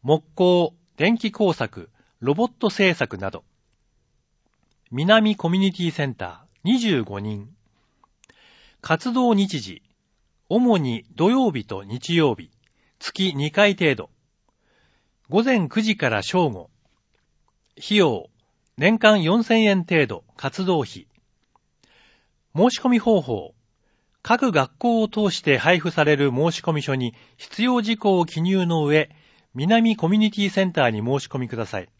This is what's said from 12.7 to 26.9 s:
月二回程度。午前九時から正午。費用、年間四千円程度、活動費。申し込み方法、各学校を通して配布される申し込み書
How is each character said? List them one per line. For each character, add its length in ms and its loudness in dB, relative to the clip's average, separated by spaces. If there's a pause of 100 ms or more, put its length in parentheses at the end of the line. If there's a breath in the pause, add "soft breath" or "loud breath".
月 360 -4
二 160 -4
回 240 2
程 200 0
度。 160 -10 (1200)
午 120 2
前 260 2
九 120 -2
時 160 0
か 140 -2
ら 120 -2
正 280 0
午。 200 -14 (1080)
費 180 -2
用、 320 2 (480)
年 220 2
間 240 4
四 220 2
千 200 2
円 200 2
程 220 2
度、 180 -12 (120)
活 300 -6
動 160 0
費。 260 -12 (1500 soft breath)
申 160 2
し 100 -8
込 100 0
み 80 4
方 240 2
法、 320 -8 (680)
各 300 0
学 260 -2
校 240 0
を 60 -2
通 220 0
し 120 -8
て 160 2
配 200 2
布 120 -4
さ 140 0
れ 120 4
る 140 2
申 200 0
し 100 -10
込 120 -4
み 100 -2
書 120 -2